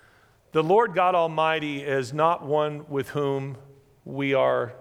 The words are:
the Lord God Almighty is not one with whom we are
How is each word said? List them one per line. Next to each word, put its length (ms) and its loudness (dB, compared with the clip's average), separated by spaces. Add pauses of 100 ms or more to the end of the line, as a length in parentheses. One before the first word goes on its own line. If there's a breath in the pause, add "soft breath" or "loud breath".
(520 soft breath)
the 120 2
Lord 300 4
God 220 2
Almighty 680 0
is 320 -2
not 320 2
one 420 -2
with 220 -4
whom 480 -4 (480)
we 300 -2
are 460 2